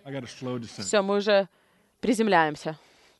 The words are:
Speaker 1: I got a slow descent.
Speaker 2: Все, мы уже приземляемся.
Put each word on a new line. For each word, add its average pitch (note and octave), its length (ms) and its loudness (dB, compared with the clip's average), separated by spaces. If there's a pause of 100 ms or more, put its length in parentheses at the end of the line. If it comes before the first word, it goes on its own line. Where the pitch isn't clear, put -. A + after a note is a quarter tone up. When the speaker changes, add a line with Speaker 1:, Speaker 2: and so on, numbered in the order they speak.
Speaker 1:
I C#3 60 -12
got C3+ 120 -6
a A2+ 40 -12
slow B2+ 320 -6
descent. D#3 240 -12
Speaker 2:
Все, G3+ 180 2
мы G3 160 0
уже G3+ 300 2 (520)
приземляемся. F3 760 2 (420)